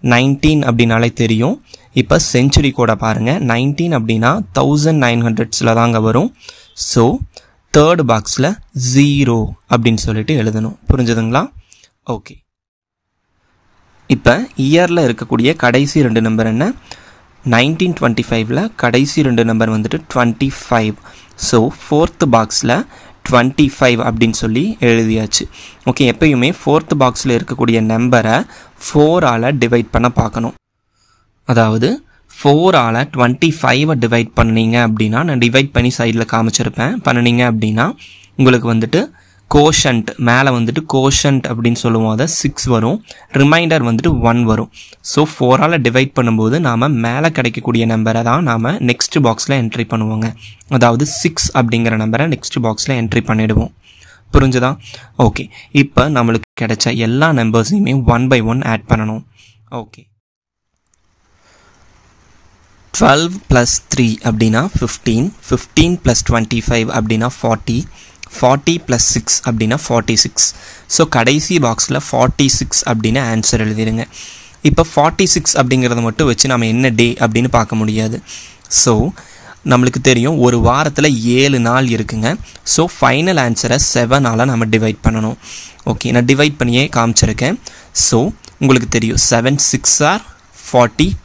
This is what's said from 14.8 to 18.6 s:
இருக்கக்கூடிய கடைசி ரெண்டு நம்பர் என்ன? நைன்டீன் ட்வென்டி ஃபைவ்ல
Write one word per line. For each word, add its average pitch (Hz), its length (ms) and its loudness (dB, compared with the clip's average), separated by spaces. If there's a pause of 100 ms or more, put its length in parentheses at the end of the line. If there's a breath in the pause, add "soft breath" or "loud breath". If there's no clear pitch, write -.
இருக்கக்கூடிய 117 420 0 (140)
கடைசி 139 440 2
ரெண்டு 110 140 2
நம்பர் 110 320 0
என்ன? 131 120 0 (800 loud breath)
நைன்டீன் 151 540 0
ட்வென்டி 117 300 0
ஃபைவ்ல 120 320 -2 (200)